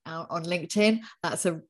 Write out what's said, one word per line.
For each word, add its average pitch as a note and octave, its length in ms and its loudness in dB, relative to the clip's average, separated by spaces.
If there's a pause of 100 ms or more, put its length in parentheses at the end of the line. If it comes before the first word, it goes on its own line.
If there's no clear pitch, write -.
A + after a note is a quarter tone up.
uh, E3 240 -8
on E3 140 -4
LinkedIn. F#3+ 560 2 (240)
That's E3+ 220 -2
a E3 240 0